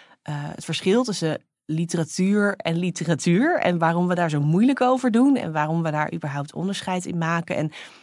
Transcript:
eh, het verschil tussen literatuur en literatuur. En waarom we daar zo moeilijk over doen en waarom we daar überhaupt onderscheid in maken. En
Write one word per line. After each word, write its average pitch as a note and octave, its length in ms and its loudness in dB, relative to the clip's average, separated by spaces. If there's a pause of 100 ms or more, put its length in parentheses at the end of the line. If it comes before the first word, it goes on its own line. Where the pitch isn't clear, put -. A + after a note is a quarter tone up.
(220)
eh, D3+ 140 -8
het - 280 -10
verschil F#3+ 400 0
tussen E3+ 380 -4 (240)
literatuur F#3 920 0
en E3 220 0
literatuur. F3+ 840 2
En F3 180 2
waarom E3+ 280 2
we F3+ 80 2
daar E3+ 160 0
zo D3 100 0
moeilijk G#3 400 2
over B3+ 300 2
doen B3+ 260 4
en E3 160 -4
waarom D#3 300 0
we D#3+ 80 0
daar D3+ 220 -2
überhaupt D3 420 -6
onderscheid F#3 520 -4
in F3 120 -4
maken. E3 380 -2
En D3+ 140 -2 (320)